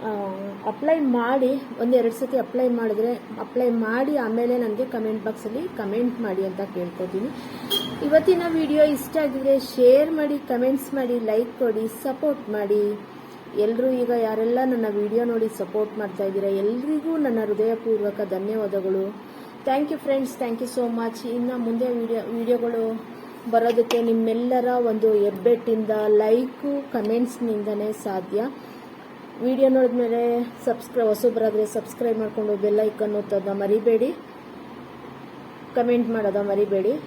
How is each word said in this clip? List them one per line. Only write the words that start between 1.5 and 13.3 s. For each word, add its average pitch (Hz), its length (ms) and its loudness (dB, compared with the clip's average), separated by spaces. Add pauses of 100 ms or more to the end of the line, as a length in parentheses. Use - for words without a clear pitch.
ಒಂದೆರಡು 233 320 4
ಸತಿ 262 240 -2
ಅಪ್ಲೈ 247 320 0
ಮಾಡಿದ್ರೆ, 226 460 0
ಅಪ್ಲೈ 247 540 -2
ಮಾಡಿ 240 480 0
ಆಮೇಲೆ 240 400 0
ನನಗೆ 233 280 0
ಕಾಮೆಂಟ್ 220 400 -4
ಬಾಕ್ಸಲ್ಲಿ 226 420 -6 (100)
ಕಾಮೆಂಟ್ 233 440 -2
ಮಾಡಿ 190 240 -2
ಅಂತ 185 160 -4
ಕೇಳ್ಕೊತೀನಿ. 185 680 -6 (760)
ಇವತ್ತಿನ 320 440 4
ವಿಡಿಯೋ 302 360 4
ಇಷ್ಟ 294 320 0
ಆಗಿದ್ರೆ 269 420 2
ಶೇರ್ 262 520 6
ಮಾಡಿ, 294 280 0
ಕಾಮೆಂಟ್ಸ್ 262 540 0
ಮಾಡಿ, 247 260 0
ಲೈಕ್ 226 400 0
ಕೊಡಿ, 220 280 0
ಸಪೋರ್ಟ್ 269 600 -2
ಮಾಡಿ. 208 500 0 (560)